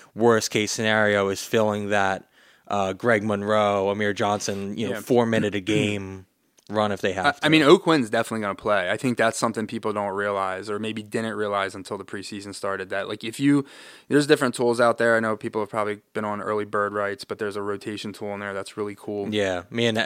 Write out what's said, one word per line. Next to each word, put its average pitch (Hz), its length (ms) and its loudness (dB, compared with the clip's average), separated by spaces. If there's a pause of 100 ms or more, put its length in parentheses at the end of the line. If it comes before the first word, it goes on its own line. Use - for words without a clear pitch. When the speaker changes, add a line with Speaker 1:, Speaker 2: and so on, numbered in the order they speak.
(140)
Speaker 1:
worst 110 380 4
case 107 220 0
scenario, 104 560 2
is 98 120 -4
filling 104 480 0
that, 98 400 0 (380)
uh, 98 240 -2
Greg 107 320 2
Monroe, 101 680 2
Amir 104 220 0
Johnson, 101 680 -2
you 110 120 -4
know, 98 60 -6
Speaker 2:
Yeah. 104 40 -8
Speaker 1:
four 120 260 4
minute 104 300 0
a 104 60 -4
game 101 680 -2
Speaker 2:
<clears throat> - 40 -20 (340)
Speaker 1:
run 104 220 2
if 95 100 -6
they 98 120 0
have 92 120 -2
Speaker 2:
I, 143 60 2
Speaker 1:
to. - 160 0
Speaker 2:
I - 20 4
mean, 156 140 6
O'Quinn's 143 480 6
definitely 113 300 -2
gonna 101 120 -2
play. 98 380 0
I 110 60 -2
think 123 200 -2
that's 113 220 2
something 113 260 -2
people 110 260 -4
don't 101 220 -2
realize, 98 560 -2
or 104 80 -4
maybe 110 240 -6
didn't 110 340 -4
realize 101 380 -2
until 98 240 -10
the 95 80 -12
preseason 101 480 -12
started, 98 380 -6
that, 98 180 -4
like, 107 140 -10
if 113 160 -8
you, 143 260 4 (420)
there's 143 200 4
different 139 260 4
tools 120 260 2
out 117 200 4
there. 117 180 4
I - 20 2
know 110 160 0
people 107 280 -4
have 101 80 -8
probably 104 300 -4 (120)
been 107 120 -4
on 104 160 -4
early 104 240 -2
bird 104 280 -2
rights, 101 300 -4
but 101 160 -10
there's 101 160 -4
a 104 80 -6
rotation 104 500 -6
tool 101 220 -8
in 101 40 -8
there 101 140 -6
that's 98 240 -10
really 104 180 -6
cool. 101 380 -6
Speaker 1:
Yeah, 95 380 0
me 117 160 0
and, 113 180 0